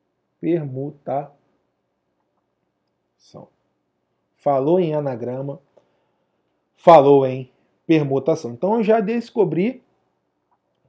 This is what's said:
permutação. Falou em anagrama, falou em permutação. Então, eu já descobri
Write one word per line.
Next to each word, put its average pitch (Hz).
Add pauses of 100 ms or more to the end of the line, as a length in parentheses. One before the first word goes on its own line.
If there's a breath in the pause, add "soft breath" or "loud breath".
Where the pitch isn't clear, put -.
(420)
permutação. 143 (3000)
Falou 143
em 156
anagrama, 135 (1120)
falou 143
em 127 (380)
permutação. 143
Então, 180
eu 233
já 220
descobri 214 (1080)